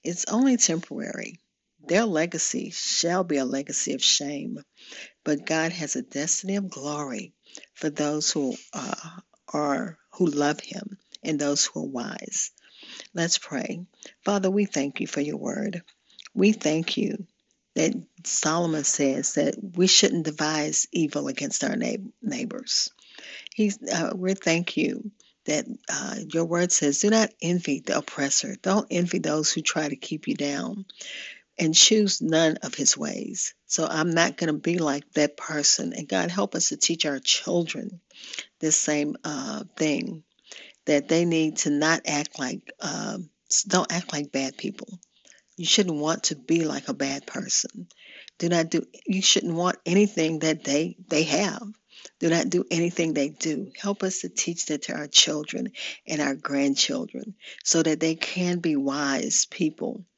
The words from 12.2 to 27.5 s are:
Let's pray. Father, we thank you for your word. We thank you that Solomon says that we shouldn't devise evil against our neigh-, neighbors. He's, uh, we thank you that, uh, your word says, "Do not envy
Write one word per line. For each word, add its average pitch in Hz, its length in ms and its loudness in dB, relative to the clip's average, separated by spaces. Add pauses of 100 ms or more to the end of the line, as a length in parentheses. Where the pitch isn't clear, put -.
Let's 170 240 0
pray. - 460 -6 (400)
Father, 196 260 2
we 202 140 4
thank 143 360 -2
you - 60 -2
for - 140 -4
your 147 160 -2
word. 143 460 -4 (520)
We 202 180 6
thank 160 440 0
you - 300 -2 (480)
that - 200 2 (300)
Solomon 160 600 0
says 139 500 2
that 151 200 2 (220)
we 180 100 6
shouldn't 175 400 6
devise 151 680 0
evil 143 360 0
against 160 360 -2
our 139 100 0
neigh-, 190 300 -2 (160)
neighbors. - 680 -2 (640)
He's, 208 280 2
uh, - 320 -2
we 185 200 0
thank 170 420 0
you 160 340 -2 (360)
that, 151 180 0 (240)
uh, - 280 -4 (160)
your 165 120 2
word 170 260 2
says, 143 300 2
"Do 202 100 4
not 220 300 4
envy 170 400 0